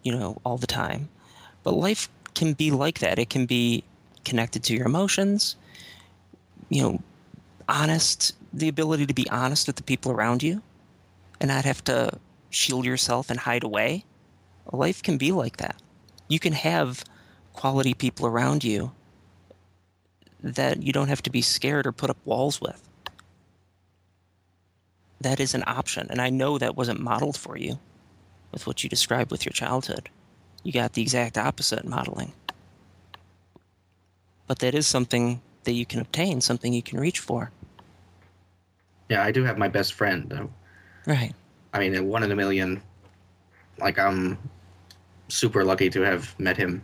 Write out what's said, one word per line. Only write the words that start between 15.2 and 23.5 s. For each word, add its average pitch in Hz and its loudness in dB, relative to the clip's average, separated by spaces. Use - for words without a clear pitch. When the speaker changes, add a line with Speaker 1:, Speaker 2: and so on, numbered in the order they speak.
Speaker 1:
like 127 -2
that. - -6
You 160 2
can 160 2
have 151 0
quality 135 2
people 123 -2
around 127 2
you 120 0
that 135 0
you 139 -4
don't 143 0
have 139 0
to - -4
be 123 0
scared 139 0
or 117 -2
put 135 -2
up 131 0
walls 135 0
with. - -6